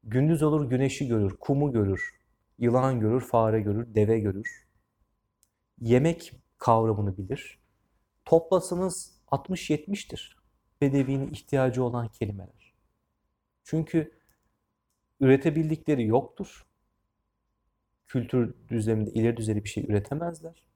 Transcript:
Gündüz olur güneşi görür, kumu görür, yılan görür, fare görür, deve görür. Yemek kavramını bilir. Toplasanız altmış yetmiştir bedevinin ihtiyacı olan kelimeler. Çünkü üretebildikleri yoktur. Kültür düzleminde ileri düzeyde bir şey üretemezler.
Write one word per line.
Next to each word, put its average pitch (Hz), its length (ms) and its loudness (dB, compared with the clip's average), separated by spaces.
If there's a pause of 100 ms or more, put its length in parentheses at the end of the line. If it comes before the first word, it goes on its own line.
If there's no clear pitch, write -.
Gündüz 139 400 2
olur 147 260 2
güneşi 131 380 0
görür, 104 320 0
kumu 143 320 0
görür, 101 480 -2 (380)
yılan 123 420 2
görür, 110 220 0
fare 110 400 2
görür, 104 340 -4
deve 110 240 4
görür. 104 480 -6 (1120)
Yemek 127 540 2 (240)
kavramını 107 600 2
bilir. 98 420 -12 (680)
Toplasanız 180 1000 0
altmış - 420 -6
yetmiştir - 680 -6 (440)
bedevinin 135 500 0
ihtiyacı 131 520 0
olan 120 240 -2
kelimeler. - 680 -10 (880)
Çünkü 160 480 -2 (1080)
üretebildikleri 147 880 2
yoktur. - 600 -2 (1400)
Kültür 123 460 -2 (160)
düzleminde 110 420 -2
ileri 113 260 0
düzeyde 107 260 -4
bir - 60 -10
şey - 140 -6
üretemezler. 160 920 -6